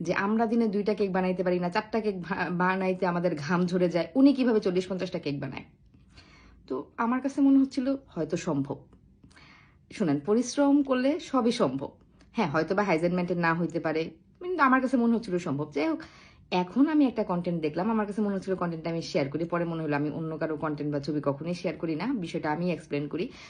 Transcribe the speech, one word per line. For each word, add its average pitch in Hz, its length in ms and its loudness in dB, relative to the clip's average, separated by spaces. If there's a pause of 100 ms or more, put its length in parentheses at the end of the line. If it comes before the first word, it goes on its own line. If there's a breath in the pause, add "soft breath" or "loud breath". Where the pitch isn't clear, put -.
যে, 170 140 -2
"আমরা 214 320 2
দিনে 233 220 2
দুইটা 208 260 0
কেক 202 180 0
বানাইতে 185 300 2
পারি 180 160 2
না, 180 100 0
চারটা 214 320 -2
কেক 202 200 -2
ভা-, 180 300 -4
বানাইতে 185 560 0
আমাদের 175 280 0
ঘাম 170 320 0
ঝরে 180 220 2
যায়, 170 260 0
উনি 269 180 8
কিভাবে 240 280 2
চল্লিশ 185 260 0
পঞ্চাশটা 180 320 -4
কেক 143 220 -4
বানায়?" - 240 -8 (1040 loud breath)
তো 262 280 -6
আমার 247 240 0
কাছে 277 200 -2
মনে 277 180 8
হচ্ছিল 269 380 0 (100)
হয়তো 160 300 -4
সম্ভব। 139 480 -2 (1080 loud breath)
শোনেন, 147 280 0
পরিশ্রম 277 600 2
করলে 269 380 0
সবই 240 320 2
সম্ভব। 139 380 -2 (420)
হ্যাঁ, 190 180 0
হয়তো 160 240 0
বা 202 80 2
হাইজেন 175 320 2
মেইনটেইন 180 240 0
না 165 160 4
হইতে 165 260 -2
পারে, 160 240 -2 (380)
কিন্তু 359 200 0
আমার 262 180 6
কাছে 254 160 0
মনে 233 180 4
হচ্ছিল 180 240 -2
সম্ভব। 147 340 -4
যাই 311 160 0
হোক, 320 140 -2 (480 loud breath)
এখন 185 360 2
আমি 302 200 4
একটা 220 180 0
কনটেন্ট 175 380 -2
দেখলাম, 170 280 -2
আমার 214 160 0
কাছে 208 160 -2
মনে 202 120 0
হচ্ছিল 190 200 -4
কনটেন্টটা 170 360 -4
আমি 165 120 -2
শেয়ার 147 260 0
করি, 156 160 -4
পরে 170 200 -2
মনে 165 180 -4
হলো 147 140 0
আমি 147 140 0
অন্য 160 280 -6
কারো 156 180 -2
কনটেন্ট 147 360 -4
বা 147 80 0
ছবি 151 220 -2
কখনোই 147 320 -2
শেয়ার 139 220 -4
করি 160 180 -4
না, 170 120 -4
বিষয়টা 170 440 -2
আমি 170 220 0
এক্সপ্লেন 147 360 -4
করি। 185 200 -4 (220 loud breath)